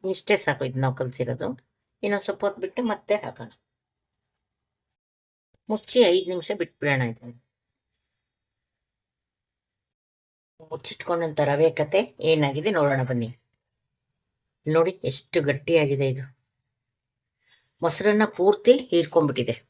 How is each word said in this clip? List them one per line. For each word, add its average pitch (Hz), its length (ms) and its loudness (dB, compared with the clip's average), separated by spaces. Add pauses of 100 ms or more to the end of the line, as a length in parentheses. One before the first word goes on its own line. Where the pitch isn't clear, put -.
(120)
ಇಷ್ಟೇ - 240 -2
ಸಾಕು 143 280 -2
ಇದು 131 160 -6
ನಾವು 131 200 0
ಕಲ್ಸಿರೋದು. 123 460 -6 (560)
ಇನ್ನೊಂದ್ 202 240 -2
ಸ್ವಲ್ಪ 196 200 -6
ಹೊತ್ತು 202 140 -4
ಬಿಟ್ಟು 190 220 -6 (100)
ಮತ್ತೆ - 240 -2
ಹಾಕೋಣ. 123 340 -10 (2250)
ಮುಚ್ಚಿ 214 300 -2 (140)
ಐದ್ 185 200 0
ನಿಮಿಷ 180 260 -6
ಬಿಟ್ಬಿಡೋಣ 147 440 -2 (100)
ಇದನ್ನ. 120 220 -16 (3250)
ಮುಚ್ಚಿಟ್ಕೊಂಡಂತ 160 720 -4 (100)
ರವೆ 147 180 4 (100)
ಕತೆ 156 220 2 (300)
ಏನಾಗಿದೆ 151 400 0
ನೋಡೋಣ 143 400 2
ಬನ್ನಿ. 120 180 -2 (1400)
ನೋಡಿ 165 260 2 (180)
ಎಷ್ಟು - 280 -2 (100)
ಗಟ್ಟಿಯಾಗಿದೆ 139 640 0
ಇದು. 131 120 -8 (1600)
ಮೊಸರನ್ನ 208 440 2 (100)
ಪೂರ್ತಿ 202 380 6 (160)
ಹೀರ್ಕೊಂಡ್ಬಿಟ್ಟಿದೆ. 151 680 0 (140)